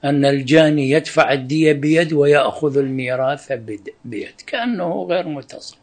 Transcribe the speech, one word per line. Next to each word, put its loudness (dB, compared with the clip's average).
أن 2
الجاني 4
يدفع 2
الدية 2
بيد 0
ويأخذ 2
الميراث -2
بد-، -10
بيد؟ -12
كأنه -4
غير -2
متصور. -12